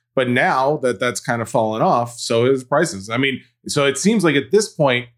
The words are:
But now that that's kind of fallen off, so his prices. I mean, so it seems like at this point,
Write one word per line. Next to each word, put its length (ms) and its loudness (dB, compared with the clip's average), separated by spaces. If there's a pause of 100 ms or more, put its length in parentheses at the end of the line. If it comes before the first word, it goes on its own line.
(160)
But 140 0
now 480 2
that 200 -2
that's 220 -2
kind 220 -4
of 60 -6
fallen 340 0
off, 360 0
so 320 0
his 140 0
prices. 460 -2
I 80 -4
mean, 240 -2 (260)
so 180 0
it 120 0
seems 260 2
like 100 4
at 160 -2
this 180 2
point, 500 0